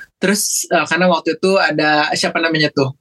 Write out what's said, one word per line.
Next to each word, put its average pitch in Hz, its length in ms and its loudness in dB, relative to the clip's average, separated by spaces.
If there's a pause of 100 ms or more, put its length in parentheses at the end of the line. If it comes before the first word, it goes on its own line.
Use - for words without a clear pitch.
(200)
Terus, - 480 -2
eh, 160 160 2
karena 165 240 0
waktu 160 320 0
itu 190 160 2
ada, 151 560 2
siapa 170 320 -2
namanya 156 320 0
tuh, 135 260 0